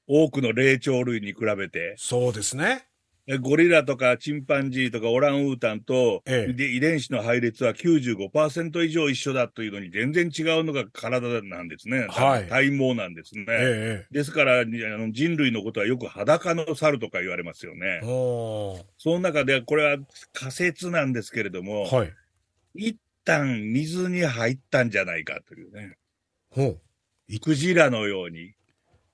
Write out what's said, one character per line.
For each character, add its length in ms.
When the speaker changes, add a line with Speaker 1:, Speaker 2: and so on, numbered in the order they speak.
Speaker 1:
多 220
く 120
の 100
霊 260
長 260
類 160
に 80
比 80
べ 140
て。 260
Speaker 2:
そ 340
う 40
で 80
す 140
ね。 280
Speaker 1:
え、 100
ゴ 180
リ 120
ラ 160
と 120
か 220
チ 140
ン 120
パ 140
ン 140
ジ 80
ー 100
と 100
か 80
オ 120
ラ 100
ン 160
ウ 60
ー 60
タ 160
ン 60
と、 460
Speaker 2:
え 240
え。 20
Speaker 1:
で、 180
遺 100
伝 200
子 120
の 100
配 180
列 240
は 80
九 280
十 160
五 120
パ 180
ー 40
セ 120
ン 100
ト 100
以 80
上 180
一 60
緒 180
だ 140
と 160
い 60
う 40
の 60
に、 120
全 220
然 140
違 160
う 60
の 80
が 200
体 500
な 200
ん 60
で 100
す 100
ね。 220
Speaker 2:
は 300
い。 80
Speaker 1:
体 280
毛 180
な 140
ん 60
で 80
す 140
ね。 120
Speaker 2:
え 0
え、 80
え 80
え。 20
Speaker 1:
で 120
す 80
か 120
ら、 160
あ 60
の、 460
人 240
類 160
の 100
こ 80
と 80
は 80
よ 100
く 120
裸 460
の 200
猿 240
と 100
か 120
言 100
わ 60
れ 80
ま 100
す 100
よ 120
ね。 260
Speaker 2:
お 720
ー。 100
Speaker 1:
そ 120
の 100
中 240
で、 180
こ 140
れ 80
は 140
仮 180
説 400
な 160
ん 60
で 100
す 80
け 140
れ 60
ど 120
も、 220
Speaker 2:
は 200
い。 80
Speaker 1:
一 240
旦 480
水 380
に 120
入 320
っ 40
た 140
ん 80
じ 80
ゃ 60
な 120
い 80
か 220
と 80
い 100
う 80
ね。 240
Speaker 2:
ほ 140
う。 160
い- 120
Speaker 1:
ク 140
ジ 180
ラ 160
の 200
よ 160
う 60
に。 240